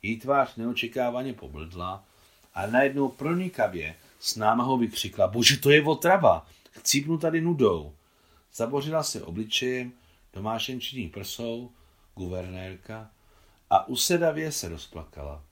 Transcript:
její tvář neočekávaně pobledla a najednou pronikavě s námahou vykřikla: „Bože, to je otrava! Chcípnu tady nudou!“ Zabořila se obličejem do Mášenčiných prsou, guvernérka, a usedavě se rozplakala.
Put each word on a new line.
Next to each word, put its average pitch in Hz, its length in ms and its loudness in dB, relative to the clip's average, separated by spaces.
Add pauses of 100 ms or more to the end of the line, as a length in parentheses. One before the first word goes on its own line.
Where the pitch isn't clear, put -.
její 110 180 -4
tvář 135 360 0
neočekávaně 120 760 -4
pobledla 87 720 -12 (480)
a 95 140 -4
najednou 135 420 4
pronikavě 123 840 -2 (240)
s - 160 -4
námahou 120 420 2
vykřikla: 110 500 0
„Bože, 120 300 4
to 139 120 2
je 147 140 8
otrava! 151 640 4 (240)
Chcípnu 147 460 0
tady 160 240 0
nudou!“ 104 540 2 (580)
Zabořila 143 500 -2
se - 200 -6
obličejem 123 680 -4 (400)
do 98 80 -12
Mášenčiných 113 720 -6
prsou, 117 600 -10 (440)
guvernérka, 92 960 -10 (580)
a - 180 4
usedavě 160 640 2
se - 180 -6
rozplakala. 73 840 -12